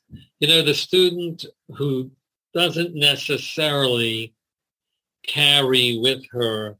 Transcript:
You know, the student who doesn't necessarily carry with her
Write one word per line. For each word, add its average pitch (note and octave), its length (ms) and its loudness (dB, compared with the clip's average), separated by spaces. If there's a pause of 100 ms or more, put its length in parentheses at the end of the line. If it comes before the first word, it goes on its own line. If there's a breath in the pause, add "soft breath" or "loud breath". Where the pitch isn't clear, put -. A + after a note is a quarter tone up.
(400 loud breath)
You D3 80 0
know, D#3+ 140 4
the C#3 120 2
student F3 680 0 (320)
who C3 340 -4 (420)
doesn't E3+ 440 -2
necessarily C3+ 1400 0 (880)
carry C3 720 2
with C3 340 0
her A2 460 -4